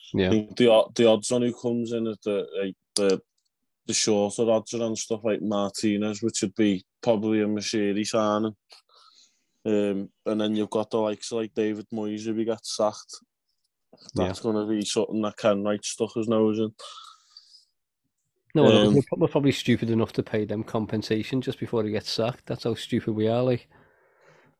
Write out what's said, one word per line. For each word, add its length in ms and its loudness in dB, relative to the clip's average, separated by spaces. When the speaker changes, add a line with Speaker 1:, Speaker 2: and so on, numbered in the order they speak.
Speaker 1:
Yeah. 140 4
Speaker 2:
I 40 2
think 260 0
the 120 6
o-, 260 6
the 120 6
odds 240 4
on 100 2
who 120 0
comes 380 -4
in 160 -4
at 160 -8
the, 240 -2
like, 140 -4
the, 260 2
the 60 -4
shorter 560 0
odds 240 0
are 100 -4
on 120 -4
stuff 280 -6
like 180 -2
Martinez, 800 -2
which 200 -2
would 140 -2
be 280 2
probably 400 2
a 40 0
Moshiri 600 -2
signing. 500 0
Um, 440 0
and 160 -2
then 140 0
you've 140 -2
got 220 -4
the 80 -2
likes 320 -4
of, 60 -4
like, 160 -6
David 400 -2
Moyes 340 -6
if 80 -4
he 100 -2
gets 300 -6
sacked. 440 -4
That's 260 -2
Speaker 1:
Yeah. 120 -10
Speaker 2:
gonna 160 -2
be 180 -2
something 360 -2
that 160 -4
Ken 260 2
Wright 200 -2
stuck 300 -6
his 140 -4
nose 320 2
in. 120 -2
Speaker 1:
No, 80 6
we're, 240 8
Speaker 2:
Um, 80 6
Speaker 1:
we're 120 6
prob-, 120 -6
we're 80 4
probably 240 2
stupid 380 0
enough 240 0
to 100 -2
pay 220 -2
them 180 -4
compensation 800 -2
just 180 -8
before 240 -2
he 80 -4
gets 180 -4
sacked. 380 -4
That's 160 -8
how 100 -2
stupid 400 -4
we 140 0
are, 160 0
like. 240 -2